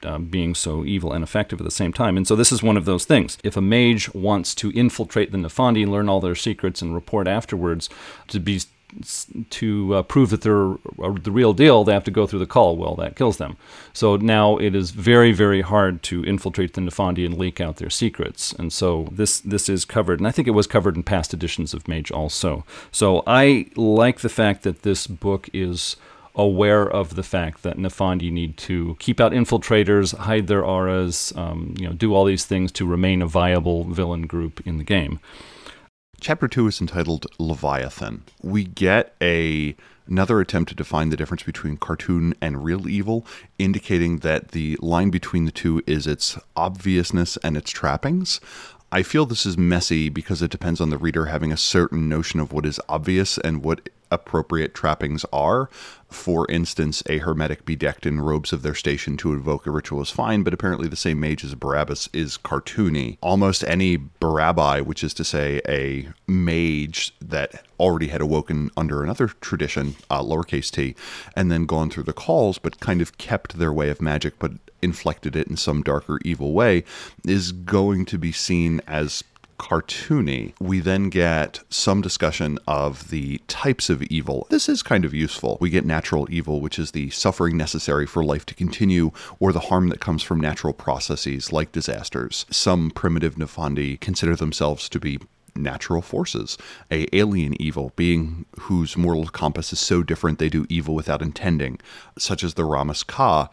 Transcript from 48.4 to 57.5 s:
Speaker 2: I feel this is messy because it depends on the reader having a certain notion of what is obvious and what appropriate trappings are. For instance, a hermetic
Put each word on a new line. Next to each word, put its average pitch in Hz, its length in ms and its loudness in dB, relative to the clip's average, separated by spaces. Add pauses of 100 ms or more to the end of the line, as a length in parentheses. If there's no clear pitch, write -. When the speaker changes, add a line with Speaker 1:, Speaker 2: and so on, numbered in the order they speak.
Speaker 2:
I 90 140 2
feel 151 200 2
this 117 220 -2
is 92 100 0
messy 85 520 2
because 78 340 -4
it 82 80 0
depends 82 300 -4
on 80 100 2
the 73 80 -2
reader 80 280 0
having 78 260 -2
a 78 40 -2
certain 80 520 0
notion 80 320 -2
of 69 120 -4
what 73 140 -2
is 73 220 -4
obvious 92 500 0
and 80 240 -2
what 80 260 -2 (220)
appropriate 80 640 -2
trappings 76 580 -2
are. 92 360 0 (400)
For 82 400 -2
instance, 80 600 -2
a 76 100 0
hermetic 78 460 -4